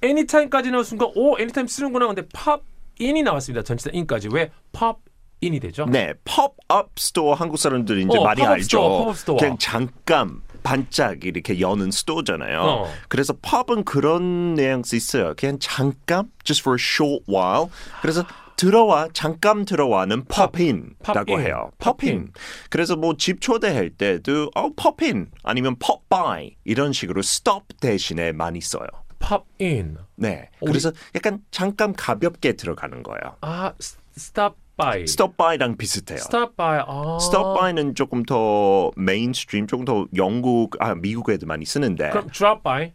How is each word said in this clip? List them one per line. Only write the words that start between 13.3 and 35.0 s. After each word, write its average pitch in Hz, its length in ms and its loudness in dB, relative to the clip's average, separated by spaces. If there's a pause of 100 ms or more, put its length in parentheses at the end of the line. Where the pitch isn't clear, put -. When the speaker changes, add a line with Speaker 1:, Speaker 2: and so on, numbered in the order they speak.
Speaker 2:
팝은 240 440 0
그런 175 680 2
뉘앙스 131 420 0
있어요. 107 400 0
그냥 139 240 -2
잠깐, 139 720 -2 (140)
just - 180 0
for 127 180 2
a - 0 -
short 143 480 0
while. 98 420 2 (340)
그래서 160 200 0 (320)
들어와, 190 580 6
잠깐 202 520 2
들어와는 123 600 2
pop 190 260 2
Speaker 1:
Pop, 175 100 -2
Speaker 2:
in이라고 113 400 0
Speaker 1:
pop - 320 -2
in, - 140 0
Speaker 2:
해요. 62 320 -6
Speaker 1:
pop 269 180 0
Speaker 2:
pop - 100 -4
in. 123 120 0
Speaker 1:
in. 73 120 -12 (380)
Speaker 2:
그래서 170 260 0
뭐 160 220 0
집 - 240 -2
초대할 196 480 2
때도 135 640 0
"어, 269 220 -2
pop - 280 0
in." 143 280 -2 (100)
아니면 127 380 -2
"pop - 300 -2
by." 110 420 0 (120)
이런 135 300 0
식으로 90 280 -4
stop - 440 0 (160)
대신에 85 520 0
많이 82 280 -4
써요. - 240 -6 (320)
Speaker 1:
pop - 280 -2 (140)
in. 104 380 -4 (180)
Speaker 2:
네. 90 340 -4 (120)
Speaker 1:
우리 151 120 0
Speaker 2:
그래서 151 180 0 (240)
약간 202 240 -2 (100)
잠깐 202 440 -2
가볍게 135 600 -2
들어가는 67 480 -8
거예요. - 400 -12
Speaker 1:
아, 175 380 -6
s-, - 180 -14 (180)
stop 202 400 -2 (220)
by. 110 260 0